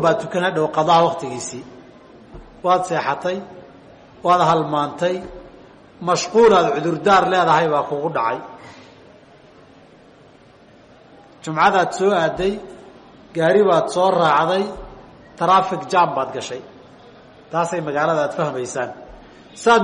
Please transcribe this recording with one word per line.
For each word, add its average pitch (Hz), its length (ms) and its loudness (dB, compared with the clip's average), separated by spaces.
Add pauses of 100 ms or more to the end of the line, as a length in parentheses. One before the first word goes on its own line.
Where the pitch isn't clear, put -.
baa 160 100 4
tukan, - 300 -4
ha 185 80 0
dhow 156 160 0
qadaa 165 400 2
waqtigiisii? 123 560 -8 (1000)
Waad 180 220 2
seexatay, 156 520 -4 (840)
waad 180 180 4
halmaantay, 160 720 -2 (880)
mashquulaad 180 720 4
cudurdaar 165 560 2
leedahay 165 380 2
baa 143 140 0
kugu 147 260 -6
dhacay. 127 300 -4 (3000)
Jumcadaad 170 500 0
soo 196 180 2
aaday, 185 420 0 (800)
gaari 170 300 4
baad 175 260 2
soo 180 220 0
raacday, 165 520 2 (760)
traffic 180 520 2
jam 175 260 2
baad 131 180 -4
gashay. 127 280 -10 (920)
Taasay 170 300 -2
magaalada 151 420 -2
aad 143 100 -6
fahmaysaan. 131 580 -6 (640)
Saad 226 280 4